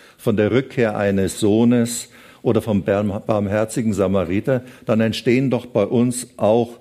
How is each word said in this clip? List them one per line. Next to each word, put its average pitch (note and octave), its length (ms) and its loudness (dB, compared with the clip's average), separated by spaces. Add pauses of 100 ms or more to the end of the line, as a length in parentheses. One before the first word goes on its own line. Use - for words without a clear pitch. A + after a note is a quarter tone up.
(160)
von A2 220 -2
der G#2+ 140 2
Rückkehr A#2+ 440 0
eines G2 440 0
Sohnes A#2 680 2 (320)
oder A2 220 0
vom G2+ 220 -2
barm-, G#2 420 0
barmherzigen G#2+ 680 -2
Samariter, G2 680 0 (240)
dann A2 140 0
entstehen A#2+ 500 0
doch A#2+ 160 -2
bei G#2 180 0
uns B2 440 0 (100)
auch A2+ 420 2